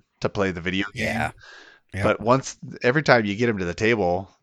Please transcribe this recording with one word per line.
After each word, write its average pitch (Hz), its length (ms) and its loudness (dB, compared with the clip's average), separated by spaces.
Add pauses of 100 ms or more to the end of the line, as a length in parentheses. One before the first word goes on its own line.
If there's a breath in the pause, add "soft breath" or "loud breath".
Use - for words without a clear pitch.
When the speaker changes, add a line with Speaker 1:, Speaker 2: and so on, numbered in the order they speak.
(200)
Speaker 1:
to - 80 -2
play 98 240 -2
the 85 80 -6
video 92 340 -4
game. 110 120 -6
Speaker 2:
Yeah. - 260 -4 (600 loud breath)
Yep. 95 100 -4
Speaker 1:
But 107 160 2
once, 120 380 0 (240)
every 131 220 2
time 123 200 6
you 101 120 -2
get 117 120 0
'em 107 120 0
to 92 60 -2
the 85 80 -2
table, 95 560 0 (140)